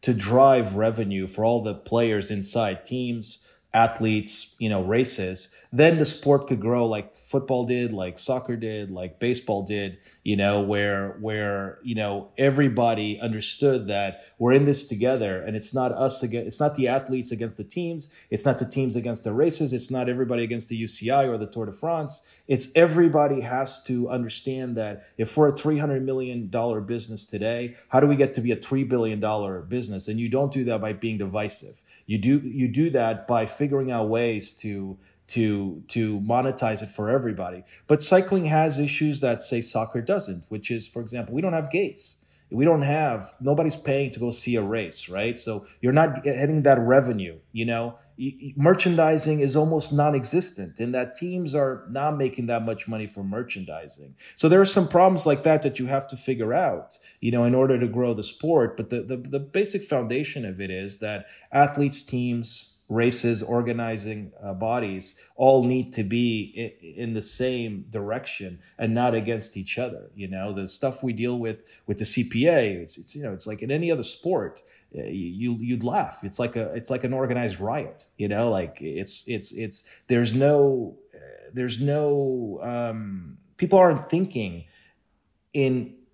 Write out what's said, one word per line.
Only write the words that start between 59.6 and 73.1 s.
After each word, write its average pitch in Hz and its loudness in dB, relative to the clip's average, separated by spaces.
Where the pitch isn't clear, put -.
foundation 127 -2
of 95 -8
it 95 -6
is 98 -8
that 104 -8
athletes, 143 2
teams, 123 -6
races, 117 0
organizing, 113 -4
uh, 101 -8
bodies 104 -4
all 131 8
need 127 0
to 110 -2
be 110 0
i-, 110 -12
in 113 -8
the 110 -4
same 117 -6
direction 101 -8
and 113 0
not 120 2
against 110 -4
each 95 -8
other. 113 -8
You 98 -12
know, 95 -6
the 95 -8
stuff - -4
we 127 -2
deal 120 -2
with, 113 -6
with 101 -4
the 110 -4
C - 2
P 120 2
A, 135 4
it's, 85 -12
it's, - -16